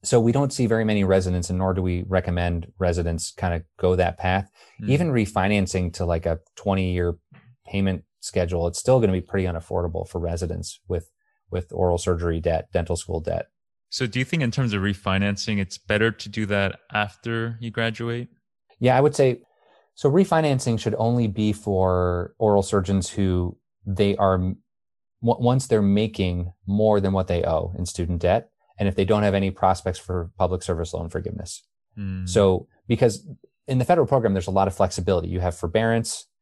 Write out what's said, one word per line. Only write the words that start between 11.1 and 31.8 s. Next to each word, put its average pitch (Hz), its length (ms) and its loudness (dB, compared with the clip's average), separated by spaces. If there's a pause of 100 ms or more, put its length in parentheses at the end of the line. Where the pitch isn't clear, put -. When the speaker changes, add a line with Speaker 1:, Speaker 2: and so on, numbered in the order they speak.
Speaker 1:
with 90 200 -6
oral 87 260 2
surgery 85 420 -2
debt, 82 320 -2
dental 85 240 -2
school 85 240 -6
debt. 82 280 -6 (420)
Speaker 2:
So - 180 -4
do 117 120 -4
you 131 60 -2
think 160 180 -4
in 120 80 -2
terms 123 200 -2
of 101 100 -2
refinancing, 101 760 -2
it's 95 200 -6
better 107 340 0
to - 180 -12
do 107 160 -4
that 98 340 0 (140)
after 113 640 -4
you 113 120 -10
graduate? 117 580 -4 (500)
Speaker 1:
Yeah, 123 180 4
I 135 40 4
would 147 140 2
say, 131 260 4 (540)
so - 140 2
refinancing 147 720 2
should 104 180 -2
only 117 300 2
be 107 240 0
for 90 880 0
oral 101 240 4
surgeons 98 460 0
who 90 480 0 (280)
they 101 300 0
are, 95 200 2
m-, 92 220 -2 (640)
w-, 117 220 0
once 127 240 2
they're 110 140 4
making 98 720 0 (120)
more 104 360 4
than 95 100 0
what 95 160 0
they 87 160 0
owe 82 340 -2
in 90 80 -6
student 87 360 -4
debt, 95 280 2 (280)
and 101 100 -2
if 95 80 -4
they 98 100 2
don't 104 180 2
have 101 100 2
any 98 180 0
prospects 95 480 -2
for 87 380 -6
public 90 260 -2
service 85 300 -4
loan 82 160 -6
forgiveness. 85 540 -10 (340)